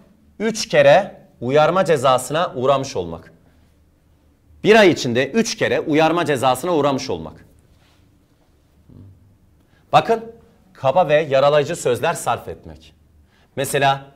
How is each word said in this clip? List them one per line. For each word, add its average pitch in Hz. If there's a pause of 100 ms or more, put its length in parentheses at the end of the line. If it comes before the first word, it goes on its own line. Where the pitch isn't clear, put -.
(380)
üç 220
kere 151 (240)
uyarma 151
cezasına 143
uğramış 131
olmak. 85 (1300)
Bir 208
ay 208
içinde 127
üç -
kere 123
uyarma 160
cezasına 135
uğramış 139
olmak. 80 (2500)
Bakın, 220 (400)
kaba 147
ve 151
yaralayıcı 147
sözler 139
sarf 120
etmek. - (600)
Mesela 139